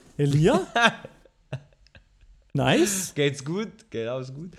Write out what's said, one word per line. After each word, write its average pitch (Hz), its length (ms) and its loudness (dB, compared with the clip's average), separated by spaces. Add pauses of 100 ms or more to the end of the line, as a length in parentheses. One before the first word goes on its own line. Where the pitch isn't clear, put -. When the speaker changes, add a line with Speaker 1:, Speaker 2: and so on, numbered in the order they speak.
(160)
Speaker 1:
Elia? 156 440 4 (120)
Speaker 2:
<laughs> 233 300 2 (1500)
Speaker 1:
Nice. 180 600 2
Speaker 2:
Geht's 143 300 0
gut? 185 460 -8
Geht 113 180 -6
alles 131 240 -8
gut? 165 260 -16